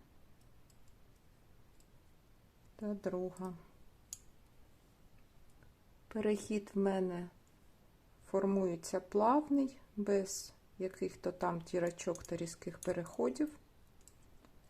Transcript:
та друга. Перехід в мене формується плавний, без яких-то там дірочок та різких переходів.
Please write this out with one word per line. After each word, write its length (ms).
та 180
друга. 600
Перехід 680
в 40
мене 500
формується 720
плавний, 760
без 560
яких-то 540
там 280
дірочок 600
та 140
різких 420
переходів. 800